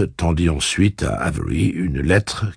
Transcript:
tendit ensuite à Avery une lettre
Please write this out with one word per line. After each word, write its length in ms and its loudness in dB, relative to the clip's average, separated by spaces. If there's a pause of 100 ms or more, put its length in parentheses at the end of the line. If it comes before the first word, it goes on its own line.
(160)
tendit 320 2
ensuite 540 0
à 120 -2
Avery 520 -2
une 340 -2
lettre 460 0 (100)